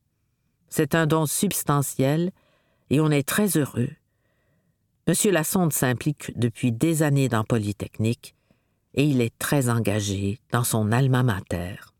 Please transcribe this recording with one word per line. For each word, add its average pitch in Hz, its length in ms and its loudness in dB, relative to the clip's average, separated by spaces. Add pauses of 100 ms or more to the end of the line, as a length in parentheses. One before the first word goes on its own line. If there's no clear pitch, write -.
(720)
C'est 156 220 0
un 165 120 4
don 160 200 2
substantiel 147 1080 0 (580)
et 147 100 4
on 156 100 2
est 143 160 2
très 208 300 0
heureux. 131 340 -2 (1160)
Monsieur 180 240 2
Lassonde 170 420 0
s'implique - 640 -2
depuis 120 340 0
des 156 300 -2
années 139 260 2
dans 110 160 0
Polytechnique 107 880 -4 (600)
et 139 100 2
il 139 160 2
est 117 180 -2
très 135 300 0
engagé 101 720 -2 (120)
dans 120 120 0
son 110 280 0
alma 127 300 2
mater. 95 540 -4 (240)